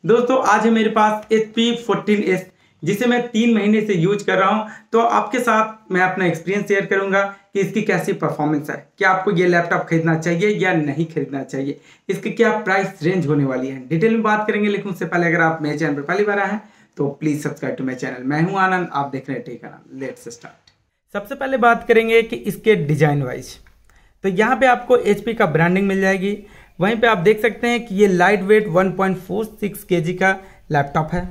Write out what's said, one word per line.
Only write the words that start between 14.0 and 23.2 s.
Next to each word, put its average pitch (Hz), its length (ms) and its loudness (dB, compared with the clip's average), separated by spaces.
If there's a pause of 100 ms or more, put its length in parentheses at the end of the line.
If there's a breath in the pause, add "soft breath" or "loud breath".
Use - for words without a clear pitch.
में 220 100 0
बात 214 240 0
करेंगे। 208 220 0
लेकिन 196 220 -4
उससे 175 140 -6
पहले 170 220 0
अगर 165 140 0
आप 160 200 0
मेरे 147 160 -4
channel 151 180 -2
पर 143 80 -6
पहली 196 220 -2
बार 202 140 -2
आए 196 120 -2
हैं 214 100 -6 (360 soft breath)
तो 143 260 -4
please 147 240 -2
subscribe 135 340 -8
to 131 80 -6
my 127 80 -8
channel। 127 280 -10
मैं 147 180 0
हूं 190 160 -2
आनंद, 185 340 0
आप 139 180 -4
देख 135 180 -10
रहे 127 80 -6
हैं 117 80 -10
Tekana। 120 580 -16
Let's 120 280 -12
start। - 460 -20 (380)
सबसे 202 200 -8
पहले 269 240 -4
बात 233 280 2
करेंगे 226 360 4
कि 226 120 -6 (100)
इसके 208 300 2 (100)
डिजाइन 143 380 2